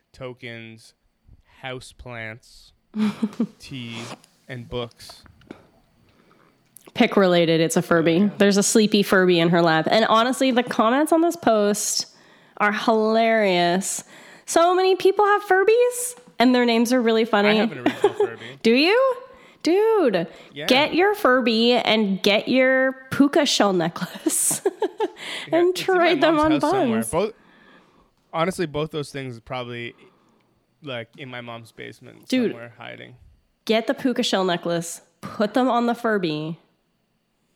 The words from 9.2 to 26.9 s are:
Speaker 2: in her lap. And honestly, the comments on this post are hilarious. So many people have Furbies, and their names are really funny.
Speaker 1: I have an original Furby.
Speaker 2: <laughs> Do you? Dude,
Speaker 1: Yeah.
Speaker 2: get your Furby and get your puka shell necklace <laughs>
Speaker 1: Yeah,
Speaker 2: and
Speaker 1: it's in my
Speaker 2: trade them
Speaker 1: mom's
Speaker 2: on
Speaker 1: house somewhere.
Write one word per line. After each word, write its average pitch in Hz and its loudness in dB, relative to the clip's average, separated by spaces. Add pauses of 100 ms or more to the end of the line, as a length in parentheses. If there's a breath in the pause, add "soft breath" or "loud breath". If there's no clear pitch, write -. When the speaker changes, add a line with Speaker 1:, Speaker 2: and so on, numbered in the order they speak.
Speaker 2:
in 170 2
her 170 4
lap. 160 2
And 220 4
honestly, 247 2
the 240 0
comments 240 0
on 330 4
this 339 0
post 208 0 (520 soft breath)
are 208 2
hilarious. 214 0 (420 loud breath)
So 339 4
many 381 2
people 381 2
have 403 2
Furbies, 440 0 (240)
and 247 4
their 247 2
names 233 2
are 254 2
really 220 2
funny. 208 2
Speaker 1:
I 214 4
have 220 0
an 131 -12
original - 0
Furby. 359 -4
Speaker 2:
<laughs> 135 -12
Do 226 4
you? 427 4 (460 loud breath)
Dude, 349 2 (260 loud breath)
Speaker 1:
Yeah. 143 -8
Speaker 2:
get 285 2
your 392 2
Furby 240 2
and 214 0
get 214 0
your 262 0
puka 285 2
shell 202 0
necklace - -4
<laughs> - -4 (840 loud breath)
Speaker 1:
Yeah, 320 0
Speaker 2:
and 349 2
Speaker 1:
it's - -4
in 381 2
my 349 2
Speaker 2:
trade 320 2
them 320 4
Speaker 1:
mom's 302 2
Speaker 2:
on 311 2 (100)
Speaker 1:
house 302 0
somewhere. 262 0